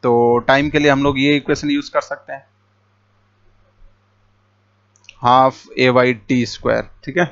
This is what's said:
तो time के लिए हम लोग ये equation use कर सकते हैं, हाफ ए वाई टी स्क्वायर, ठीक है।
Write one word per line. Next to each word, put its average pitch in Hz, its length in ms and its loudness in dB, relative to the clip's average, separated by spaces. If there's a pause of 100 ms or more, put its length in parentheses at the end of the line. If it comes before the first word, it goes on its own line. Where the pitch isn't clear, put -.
तो 120 360 2
time 135 320 0
के 151 80 -2
लिए 147 120 2
हम 139 120 0
लोग 143 180 0
ये 143 160 2
equation 147 340 -4
use 143 220 -6
कर 151 80 0
सकते - 320 -14
हैं, 139 120 -16 (2750)
हाफ 127 440 2 (180)
ए 127 100 2
वाई 127 260 2
टी 120 320 -2
स्क्वायर, 113 420 -4 (160)
ठीक 143 140 -8
है। 170 140 0